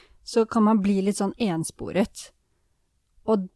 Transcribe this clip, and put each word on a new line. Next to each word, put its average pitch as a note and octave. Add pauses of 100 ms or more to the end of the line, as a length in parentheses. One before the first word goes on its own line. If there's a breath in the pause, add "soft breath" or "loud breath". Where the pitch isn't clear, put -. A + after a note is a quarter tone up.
(200 soft breath)
så -
kan A3
man G#3+
bli G3
litt G3
sånn G3
ensporet. E3+ (1000)
Og G#3